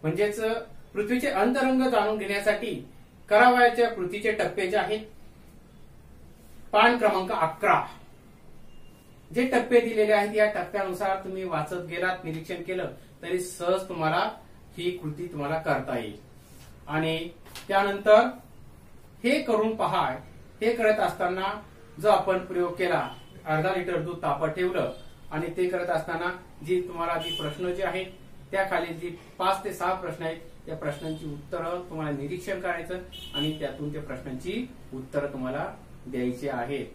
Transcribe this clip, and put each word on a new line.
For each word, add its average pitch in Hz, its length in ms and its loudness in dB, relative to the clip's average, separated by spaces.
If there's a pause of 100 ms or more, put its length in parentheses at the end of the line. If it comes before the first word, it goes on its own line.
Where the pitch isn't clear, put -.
म्हणजेच 208 400 0 (520)
पृथ्वीचे 240 340 0
अंतरंग 254 540 4
जाणून 214 360 4
घेण्यासाठी 202 720 0 (400)
करावयाच्या 240 600 8
कृतीचे 202 420 -2
टप्पे 190 360 0
जे 208 100 2
आहेत, 214 220 0 (1700)
पान 233 260 8
क्रमांक 190 340 4
अकरा, 165 540 2 (1500)
जे 247 120 4
टप्पे 240 340 6
दिलेले 214 320 2
आहेत 208 220 2
या 214 160 4
टप्प्यानुसार 190 720 -2
तुम्ही 190 200 -6
वाचत 165 460 -4
गेलात, 170 340 -2
निरीक्षण 160 400 -6
केलं 180 240 -4 (340)
तरी 180 180 -2
सहज 180 500 -2
तुम्हाला 175 420 0 (460)
ही 180 200 -2
कृती 160 300 -8
तुम्हाला 151 320 -4
करता 131 400 -2
येईल. 104 180 -8 (680)
आणि 160 420 -2 (380)
त्यानंतर 202 600 6 (960)
हे 277 180 4
करून 220 340 2
पहा, 175 360 0 (500)
हे 233 140 4
करत 214 240 4
असताना 190 600 0 (400)
जो 208 80 6
आपण 185 360 4
प्रयोग 175 280 0
केला, 175 360 0 (360)
अर्धा 160 280 2
लिटर 180 240 -2
दूध 165 240 -4
तापत 151 260 0
ठेवलं 180 460 0 (380)
आणि 156 160 -2 (100)
ते 180 120 2
करत 175 180 -2
असताना 170 520 -2 (260)
जी 180 160 2
तुम्हाला 170 340 -2
जी 165 140 -4
प्रश्न 180 440 -4
जे 190 100 -2
आहेत 185 220 -2 (460)
त्याखाली 190 420 0
जी 170 240 -8 (200)
पाच 190 260 2
ते 196 100 -6
सहा 185 200 -2
प्रश्न 170 300 -6
आहेत 160 140 -4 (280)
त्या 160 100 -8
प्रश्नांची 156 500 -6
उत्तरं 170 640 -6
तुम्हाला 156 220 -4
निरीक्षण 180 480 -6
करायचं 175 360 -4 (400)
आणि 156 240 -2
त्यातून 147 340 -6
त्या 151 80 -8
प्रश्नांची 175 720 -6 (220)
उत्तरं 139 340 -4
तुम्हाला 135 460 -4 (320)
द्यायची 123 440 -4
आहेत. 127 460 -4